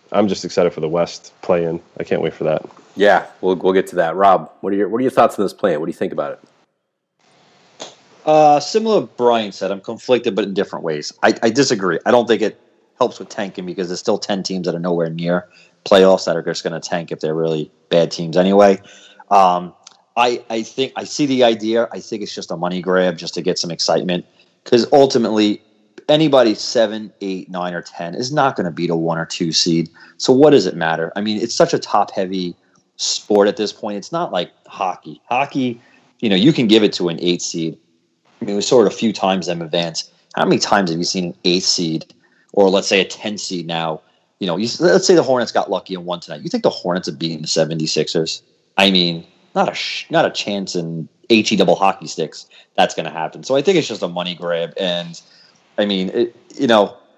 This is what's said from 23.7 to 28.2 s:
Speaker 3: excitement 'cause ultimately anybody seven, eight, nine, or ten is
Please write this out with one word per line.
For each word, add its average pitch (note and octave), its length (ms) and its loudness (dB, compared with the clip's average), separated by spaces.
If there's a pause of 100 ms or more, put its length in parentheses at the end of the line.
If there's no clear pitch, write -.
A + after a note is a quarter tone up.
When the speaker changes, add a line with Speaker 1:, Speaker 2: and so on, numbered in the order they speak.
Speaker 3:
excitement F2 520 -2 (380)
'cause A#2 300 2
ultimately A2 680 4 (480)
anybody C3+ 460 4
seven, G#2+ 580 -2 (100)
eight, F#2+ 280 -8
nine, F2+ 240 -6
or E2+ 80 -6
ten E2+ 320 -12
is B2 180 -6